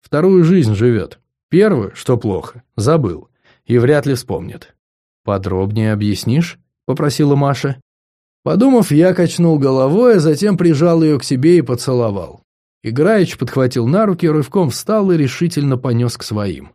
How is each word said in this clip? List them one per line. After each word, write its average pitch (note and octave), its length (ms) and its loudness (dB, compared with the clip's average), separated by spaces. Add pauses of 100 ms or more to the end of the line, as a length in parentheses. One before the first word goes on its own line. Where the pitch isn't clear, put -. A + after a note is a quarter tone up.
Вторую F3+ 440 2
жизнь D#3 300 2
живет. A2 460 -2 (300)
Первую, E3 440 0
что - 220 -2
плохо, G2+ 460 -8 (140)
забыл. A2 520 -2 (380)
И A#2+ 120 2
вряд C#3+ 280 2
ли C#3 80 -2
вспомнит. - 600 -10 (500)
"Подробнее G2+ 680 -2
объяснишь?" G#2+ 680 -2 (300)
попросила C#3+ 480 0
Маша. C#3 420 -2 (640)
Подумав, A3+ 480 2
я E3+ 220 4
качнул E3+ 460 0
головой, C#3 580 2
а F3 40 2
затем D#3+ 360 0
прижал E3 460 2
ее D3+ 160 2
к B2 60 -8
себе D3+ 340 2
и D3+ 40 2
поцеловал. A#2 800 -4 (420)
Играич D#3+ 540 0
подхватил B2+ 500 -2
на G3 200 0
руки, F3+ 200 -2
рывком D#3 440 0
встал G3+ 400 -2
и E3+ 80 2
решительно C#3+ 580 -2
понес A#2+ 400 -2
к - 60 -16
своим. G2+ 520 -8